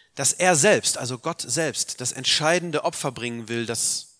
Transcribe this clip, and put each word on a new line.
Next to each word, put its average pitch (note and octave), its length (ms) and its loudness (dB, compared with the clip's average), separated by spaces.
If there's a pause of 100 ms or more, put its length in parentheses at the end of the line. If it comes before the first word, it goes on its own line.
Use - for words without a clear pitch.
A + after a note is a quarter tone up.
(140)
dass C#3 180 0
er F3+ 220 4
selbst, D3+ 420 4
also B2 220 -4
Gott - 240 -6
selbst, C3+ 580 -4
das B2 120 -4
entscheidende D#3 720 2
Opfer - 260 -2
bringen A#2 380 -6
will, A#2 180 -2
das - 540 -4